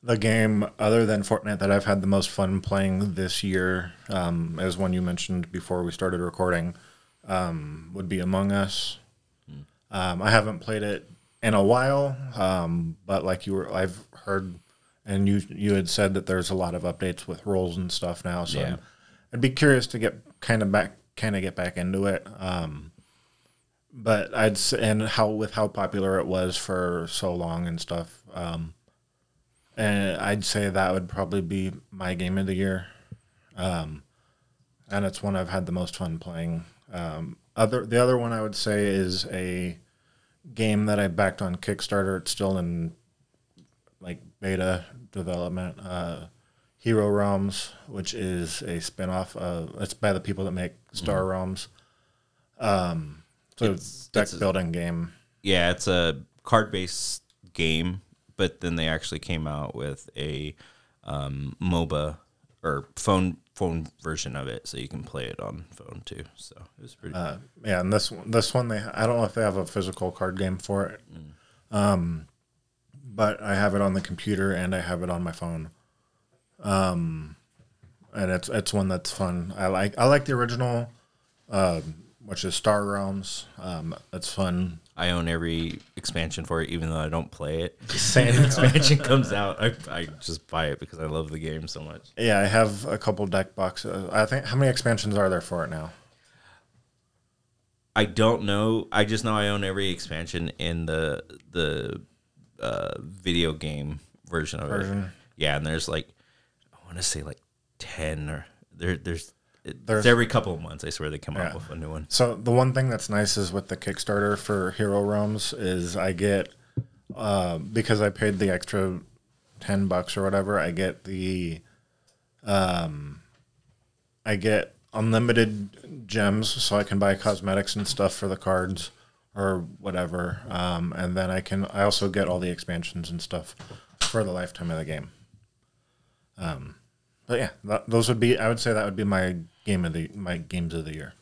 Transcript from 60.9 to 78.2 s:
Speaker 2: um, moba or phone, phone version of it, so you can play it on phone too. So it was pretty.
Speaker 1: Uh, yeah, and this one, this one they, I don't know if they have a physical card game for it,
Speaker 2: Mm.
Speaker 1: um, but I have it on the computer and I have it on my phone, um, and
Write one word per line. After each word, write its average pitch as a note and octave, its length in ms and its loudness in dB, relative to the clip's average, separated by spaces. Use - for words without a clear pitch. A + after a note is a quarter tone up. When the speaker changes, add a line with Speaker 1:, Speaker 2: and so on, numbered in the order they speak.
Speaker 2:
um, C#2 580 -6
moba D#2 560 0
or C#2+ 320 -2
phone, F#2 420 2
phone E2 320 -2
version D#2 340 -6
of C2+ 120 -6
it, A#1 200 -10
so - 100 -10
you B1+ 100 -8
can D2 160 -10
play C2 220 -8
it - 140 -10
on C#2 320 -10
phone - 340 -18
too. - 180 -12
So - 200 -20
it - 40 -20
was - 140 -20
pretty. - 200 -12
Speaker 1:
Uh, E2+ 220 -4
yeah, F#2+ 140 2
and F#2 120 2
this G#2+ 200 2
one, F#2+ 180 -12
this A2+ 240 2
one B2 140 0
they, A2 100 -2
I A2 140 0
don't A#2+ 100 2
know A#2 60 4
if G2+ 100 -2
they A#2 80 0
have G2+ 160 2
a F#2+ 80 -2
physical F#2 460 -2
card F#2 260 -4
game F#2 200 0
for G2 280 -2
it, - 160 -12
Speaker 2:
Mm. D#2 640 -14
Speaker 1:
um, F2 520 2
but G#2+ 380 0
I G2+ 140 0
have G2 200 4
it G2+ 60 4
on G2 120 4
the F#2+ 80 0
computer G2 500 -2
and F#2 240 0
I F#2 60 0
have F2 220 -4
it F2+ 60 -4
on F2 140 -2
my F2 80 -4
phone, E2 400 -8
um, E2+ 720 0
and F#2+ 180 0